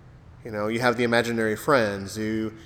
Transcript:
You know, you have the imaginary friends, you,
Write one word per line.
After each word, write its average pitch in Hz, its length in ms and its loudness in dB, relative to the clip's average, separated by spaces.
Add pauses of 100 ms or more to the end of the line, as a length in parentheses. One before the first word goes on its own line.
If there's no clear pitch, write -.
(460)
You 120 40 -10
know, 107 180 -4
you 113 120 -2
have 120 160 4
the 120 80 2
imaginary 117 520 2
friends, 101 600 0
you, 110 380 -4 (120)